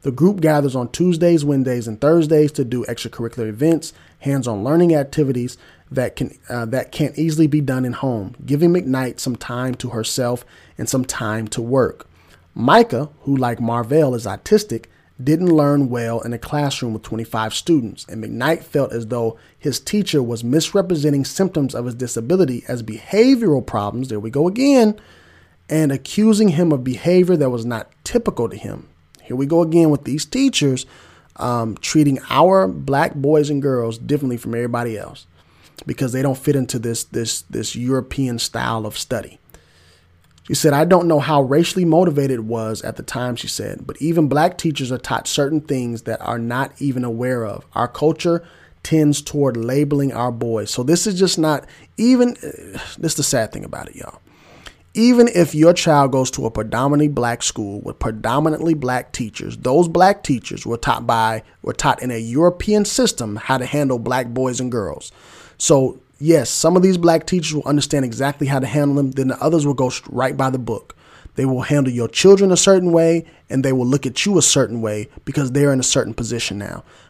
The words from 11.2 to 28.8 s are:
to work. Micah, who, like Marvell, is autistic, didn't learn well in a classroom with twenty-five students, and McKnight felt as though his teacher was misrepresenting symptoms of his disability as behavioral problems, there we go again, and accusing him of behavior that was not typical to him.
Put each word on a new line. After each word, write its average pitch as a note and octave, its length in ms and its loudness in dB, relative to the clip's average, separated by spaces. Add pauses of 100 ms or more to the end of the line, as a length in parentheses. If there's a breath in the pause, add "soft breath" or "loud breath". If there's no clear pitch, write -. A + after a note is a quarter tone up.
to - 120 -6
work. A#2+ 460 -2 (460 soft breath)
Micah, D3 560 2 (120)
who, C#3 140 -2
like A#2+ 240 -2
Marvell, A#2+ 540 0
is A2+ 120 -8
autistic, A#2 600 -2 (380 soft breath)
didn't E3 320 4
learn C#3+ 340 2
well A#2 320 -4
in A#2 120 -6
a A#2 40 -8
classroom C#3 560 -4
with G#2+ 80 -8
twenty-five A2 520 -6
students, C3+ 560 -2
and A2 120 -12
McKnight B2 420 -2
felt - 280 -2
as A#2 160 -6
though A#2 300 -4 (200 soft breath)
his C3+ 220 -6
teacher F#3+ 420 0
was A#2 220 -4
misrepresenting D3+ 800 0
symptoms - 500 -2
of A#2+ 120 -8
his B2 100 -8
disability B2 720 -2
as A#2+ 160 -6
behavioral F#3+ 840 2
problems, A2 440 -4
there G#2+ 100 -6
we A2+ 100 -8
go C#3 160 0
again, A3+ 540 4 (720 soft breath)
and D3+ 240 2
accusing G#3+ 560 2
him E3 240 2
of B2+ 100 -2
behavior F3 540 2
that C#3 120 2
was A#2 160 -4
not A#2 240 -6 (140)
typical G3 460 -2
to - 80 -12
him. - 320 -14 (320)